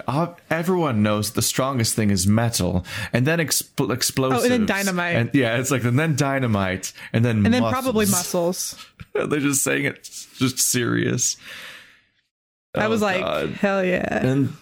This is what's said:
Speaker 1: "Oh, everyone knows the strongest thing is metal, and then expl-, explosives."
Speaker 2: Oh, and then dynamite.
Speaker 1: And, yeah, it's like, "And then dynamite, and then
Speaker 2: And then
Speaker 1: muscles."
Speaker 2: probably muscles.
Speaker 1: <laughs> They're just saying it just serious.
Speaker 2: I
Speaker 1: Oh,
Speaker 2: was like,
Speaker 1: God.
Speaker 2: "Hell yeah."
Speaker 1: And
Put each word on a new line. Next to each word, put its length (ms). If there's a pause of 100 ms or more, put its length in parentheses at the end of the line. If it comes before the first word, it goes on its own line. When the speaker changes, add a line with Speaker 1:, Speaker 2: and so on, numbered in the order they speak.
Speaker 1:
"Oh, 280 (140)
everyone 540
knows 280
the 100
strongest 540
thing 140
is 160
metal, 600 (280)
and 140
then 120
expl-, 540
explosives." 480
Speaker 2:
Oh, 40
and 80
then 120
dynamite. 520
Speaker 1:
And, 160
yeah, 240
it's 140
like, 120
"And 160
then 160
dynamite, 800 (200)
and 120
then 200
Speaker 2:
And 80
then 100
Speaker 1:
muscles." 200
Speaker 2:
probably 220
muscles. 720 (240)
Speaker 1:
<laughs> 140
They're 260
just 240
saying 220
it 180 (340)
just 220
serious. 760 (1400)
Speaker 2:
I 100
Speaker 1:
Oh, 40
Speaker 2:
was 120
like, 200
Speaker 1:
God. 300
Speaker 2:
"Hell 340
yeah." 400
Speaker 1:
And 360